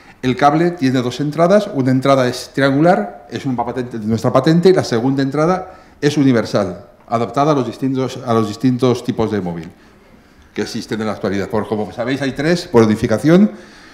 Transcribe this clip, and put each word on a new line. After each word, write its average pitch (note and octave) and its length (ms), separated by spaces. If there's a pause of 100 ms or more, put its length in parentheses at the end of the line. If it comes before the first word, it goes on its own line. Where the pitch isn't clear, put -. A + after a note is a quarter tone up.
(220)
El B2+ 140
cable D#3 360
tiene C3 300
dos B2 200
entradas, E3+ 520
una C3 180
entrada C3 360
es - 260
triangular, D#3+ 800
es A#2 140
una B2 180
patente, A#2+ 360
nuestra A2 340
patente, D#3+ 360
y F#3 40
la C#3+ 100
segunda C3+ 400
entrada D#3 520 (260)
es D3 160
universal, A2 680 (220)
adaptada C#3 460
a - 20
los C3 100
distintos, C3 600
a A#2+ 80
los A2 140
distintos A#2+ 580
tipos A2 260
de G#2 80
móvil E2+ 300 (840)
que - 100
existen A2 360
en A2 80
la G#2 60
actualidad. G2 360
Por, G#2+ 180
como G#2 260
sabéis, B2+ 280
hay C3+ 120
tres, E3+ 340
por A#2 160
unificación, A2 680 (420)